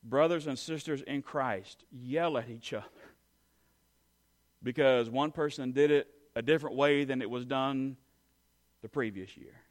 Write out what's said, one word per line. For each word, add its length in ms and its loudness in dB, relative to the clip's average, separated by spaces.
brothers 440 2
and 100 -4
sisters 460 -6
in 180 -4
Christ 680 -4
yell 480 -2
at 100 -8
each 240 -12
other 140 -8
because 440 4
one 240 -2
person 400 -4
did 200 6
it 160 4
a 60 -2
different 360 0
way 260 4
than 180 -2
it 80 -4
was 160 -6
done 500 -2
the 80 -14
previous 480 -6
year. 340 -20